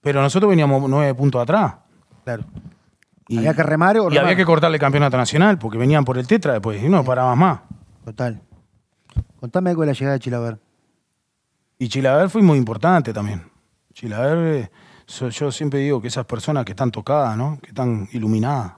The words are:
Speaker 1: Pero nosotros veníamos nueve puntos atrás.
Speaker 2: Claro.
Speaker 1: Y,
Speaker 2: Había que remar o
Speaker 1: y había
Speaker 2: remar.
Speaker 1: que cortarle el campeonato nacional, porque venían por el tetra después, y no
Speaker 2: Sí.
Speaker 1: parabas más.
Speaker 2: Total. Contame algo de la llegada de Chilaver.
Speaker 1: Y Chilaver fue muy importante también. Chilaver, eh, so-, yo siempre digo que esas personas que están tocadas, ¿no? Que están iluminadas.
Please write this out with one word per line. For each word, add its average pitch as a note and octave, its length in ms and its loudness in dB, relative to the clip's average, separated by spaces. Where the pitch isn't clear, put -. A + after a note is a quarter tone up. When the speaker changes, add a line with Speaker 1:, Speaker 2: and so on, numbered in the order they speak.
Speaker 1:
Pero C#3 220 0
nosotros F3+ 280 2
veníamos C#3 380 2
nueve C#3 260 0
puntos B2+ 280 0
atrás. D#3 320 0
Speaker 2:
Claro. A#2 160 -8
Speaker 1:
Y, A#2 100 -2
Speaker 2:
Había C#3+ 160 0
que D#3 80 0
remar D#3 360 4
o A3 40 2
Speaker 1:
y F#3+ 40 2
había C#3+ 160 4
Speaker 2:
remar. F3 140 2
Speaker 1:
que F#3 80 2
cortarle D#3+ 340 2
el - 20 0
campeonato C#3 360 2
nacional, D#3+ 440 4
porque A2+ 180 -6
venían C#3 260 2
por B2 140 -2
el B2+ 80 -4
tetra E3 280 2
después, G#2 280 -4
y C#3 60 0
no F3+ 140 4
Speaker 2:
Sí. B2+ 40 -2
Speaker 1:
parabas B2+ 320 2
más. E3 220 2
Speaker 2:
Total. A2+ 380 -8
Contame F3+ 320 -2
algo E3 120 -2
de D#3 40 0
la C#3+ 60 0
llegada C#3 220 -2
de C3+ 60 -2
Chilaver. A#2 380 -6
Speaker 1:
Y B2 100 -4
Chilaver C3+ 400 2
fue G#3+ 140 2
muy D#3+ 160 6
importante B2 540 0
también. G#2 360 -6
Chilaver, A#2+ 460 -4
eh, A#2 140 -6
so-, - 220 -8
yo C3+ 240 -6
siempre C#3+ 260 -4
digo C3+ 240 -2
que A#2+ 60 -8
esas B2 180 -6
personas B2 380 -4
que - 80 -12
están B2+ 180 -2
tocadas, A#2+ 460 -2
¿no? C3+ 260 -6
Que - 60 -20
están A2+ 420 -4
iluminadas. A2 680 -2